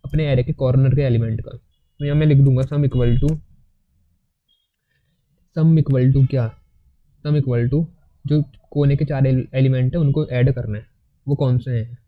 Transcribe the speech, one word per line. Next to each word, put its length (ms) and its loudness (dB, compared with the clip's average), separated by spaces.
अपने 280 -2
array 120 0
के 100 -6
corner 400 0
के 80 0
element 380 -2
का। 100 -14
तो 540 -16
यहाँ 120 -2
मैं 100 2
लिख 120 4
दूंगा 240 2
sum 240 -2
equal 320 0
to, 120 0
sum 220 4
equal 360 2
to 160 4
क्या? 200 -2
sum 120 0
equal 320 0
to 160 0
जो 180 0
कोने 240 2
के 100 -2
चार 220 0
एल-, 280 0
एलिमेंट 400 0
हैं 60 0
उनको 260 0
ऐड 260 -2
करना 240 -8
है। 80 -14
वो 100 -2
कौन 220 0
से 120 -8
हैं? 260 -6